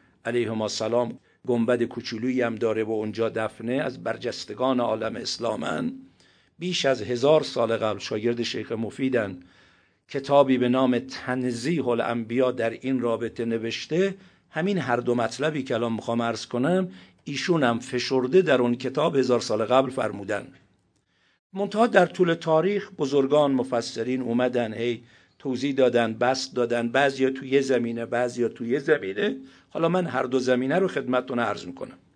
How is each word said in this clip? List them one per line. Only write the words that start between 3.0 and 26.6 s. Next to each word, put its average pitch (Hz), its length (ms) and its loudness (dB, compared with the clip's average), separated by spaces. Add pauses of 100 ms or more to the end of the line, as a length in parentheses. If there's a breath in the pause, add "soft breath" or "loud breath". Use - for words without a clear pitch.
دفنه، 110 440 -4
از 165 300 -4
برجستگان 117 760 -2
عالم 110 360 -2
اسلامن، - 800 -4 (640 soft breath)
بیش 175 260 -2
از 127 160 2
هزار 131 420 4
سال 113 340 0
قبل 107 220 -2
شاگرد 117 440 -2
شیخ 113 280 -6
مفیدن، 110 680 -2 (720 soft breath)
کتابی 135 480 4
به 123 120 2
نام 127 300 4
تنزیه 127 880 -2
الانبیا 117 640 0
در 113 180 -2
این 127 300 -2
رابطه 117 460 -2
نوشته. 117 720 -2 (340 soft breath)
همین 180 280 -2
هر 123 200 0
دو 120 180 0
مطلبی 131 480 -2
که 131 120 -2
الان 113 180 -2
می‌خوام 117 280 -2
عرض 117 240 -2
کنم، 180 460 0 (320 loud breath)
ایشون 151 400 0
هم 117 160 4
فشرده 131 640 2
در 127 200 4
اون 120 140 2
کتاب 139 400 -2
هزار 127 240 4
سال 110 260 -2
قبل 131 240 4
فرمودن. 101 580 -4 (1080)
منتها 202 340 0
در 185 180 6
طول 175 280 2
تاریخ 165 640 0
بزرگان 139 540 4
مفسرین 123 720 -2
اومدن، 120 520 0
هی 117 300 -4 (360 soft breath)
توضیح 135 360 -2
دادن، 117 380 4
بسط 120 400 0
دادن، 117 360 0